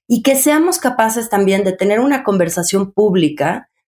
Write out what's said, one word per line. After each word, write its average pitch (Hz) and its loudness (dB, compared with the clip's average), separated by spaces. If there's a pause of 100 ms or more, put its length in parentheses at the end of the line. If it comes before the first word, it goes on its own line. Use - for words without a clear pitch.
y 233 0
que 269 2
seamos 311 2
capaces 226 -2
también 196 0
de 190 -2
tener 202 0
una 269 0
conversación 190 -2
pública 185 0 (180)